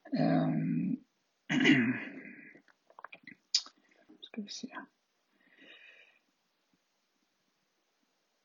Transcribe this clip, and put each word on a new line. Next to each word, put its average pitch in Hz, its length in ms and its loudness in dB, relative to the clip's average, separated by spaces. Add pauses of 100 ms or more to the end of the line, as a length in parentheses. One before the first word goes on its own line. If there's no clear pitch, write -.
(180)
Ehm, - 800 0 (520)
<clears throat> 127 480 6 (2250)
ska - 220 -12
vi 202 60 -12
se. - 200 -12 (3750)